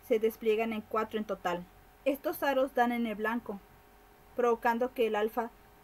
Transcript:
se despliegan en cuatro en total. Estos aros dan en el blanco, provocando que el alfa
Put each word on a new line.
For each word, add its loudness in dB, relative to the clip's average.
se 2
despliegan 0
en -6
cuatro -2
en -4
total. -4
Estos -2
aros 2
dan 4
en -2
el -4
blanco, -4
provocando 2
que 2
el 0
alfa -2